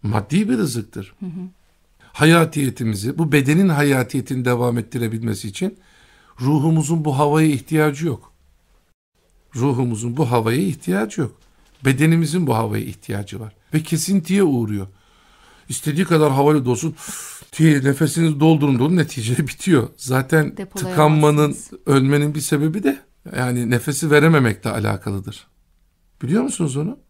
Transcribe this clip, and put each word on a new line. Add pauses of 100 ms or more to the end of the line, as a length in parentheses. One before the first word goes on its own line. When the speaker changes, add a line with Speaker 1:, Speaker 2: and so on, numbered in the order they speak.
Speaker 1:
maddi
bir
rızıktır.
Speaker 2:
Hı
hı. (800)
Speaker 1:
Hayatiyetimizi,
bu
bedenin
hayatiyetini
devam
ettirebilmesi
için (640)
ruhumuzun
bu
havaya
ihtiyacı
yok. (1200)
Ruhumuzun
bu
havaya
ihtiyacı
yok. (440)
Bedenimizin
bu
havaya
ihtiyacı
var. (220)
Ve
kesintiye
uğruyor. (840)
İstediği
kadar
havalı
dolsun, (640)
diye
nefesinizi
doldurun,
dolun,
neticede
bitiyor.
Zaten
Speaker 2:
Depolayamazsınız.
Speaker 1:
tıkanmanın, (300)
ölmenin
bir
sebebi
de (340)
yani
nefesi
verememekle
alakalıdır. (760)
Biliyor
musunuz
onu? (120)